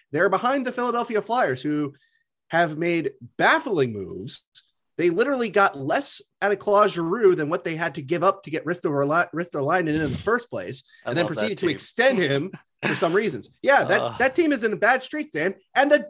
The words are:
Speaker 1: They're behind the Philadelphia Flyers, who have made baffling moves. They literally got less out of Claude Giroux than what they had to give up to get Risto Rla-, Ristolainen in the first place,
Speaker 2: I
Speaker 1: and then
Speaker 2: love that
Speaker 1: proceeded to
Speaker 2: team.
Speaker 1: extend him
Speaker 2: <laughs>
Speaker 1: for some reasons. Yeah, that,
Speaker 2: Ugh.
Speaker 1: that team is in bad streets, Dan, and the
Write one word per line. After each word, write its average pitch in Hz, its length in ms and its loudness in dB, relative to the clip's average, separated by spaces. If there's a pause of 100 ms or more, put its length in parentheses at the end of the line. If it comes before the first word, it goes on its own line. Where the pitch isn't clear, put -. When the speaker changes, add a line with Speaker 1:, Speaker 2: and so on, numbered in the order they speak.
(140)
Speaker 1:
They're 175 160 4
behind 240 360 0
the 247 60 -4
Philadelphia 240 500 -2
Flyers, 208 400 -2
who 147 340 -4 (520)
have 165 300 0
made 170 340 -2 (260)
baffling 196 540 2
moves. 95 520 -10 (540)
They 170 120 2
literally 240 400 0
got 196 280 2
less 151 440 -4 (200)
out 202 120 2
of 190 60 -2
Claude 202 320 4
Giroux 175 440 2
than 151 140 -2
what - 140 -2
they 165 120 -4
had 160 200 -4
to 151 60 -8
give 151 220 -2
up 190 200 2
to - 80 -16
get 156 140 -4
Risto 175 260 -4
Rla-, 147 400 0
Ristolainen 160 640 -2
in 156 160 -2
the - 60 -4
first 233 320 -2
place, 107 340 -10 (220)
Speaker 2:
I 120 40 -6
Speaker 1:
and 120 80 -2
then - 80 2
Speaker 2:
love - 100 -2
that - 40 -
Speaker 1:
proceeded 214 180 -2
to 190 100 -2
Speaker 2:
team. 151 80 0
Speaker 1:
extend 247 440 0
him 147 320 0 (160)
Speaker 2:
<laughs> - 180 -10
Speaker 1:
for 147 100 -2
some 165 180 0
reasons. 180 360 -2 (140)
Yeah, 254 220 4
that, 185 160 2
Speaker 2:
Ugh. 117 180 -4
Speaker 1:
that 262 160 2
team 320 160 2
is 240 120 0
in 214 140 -2
bad 247 240 2
streets, 302 320 -10
Dan, 175 220 -2 (200)
and 277 140 4
the 294 200 4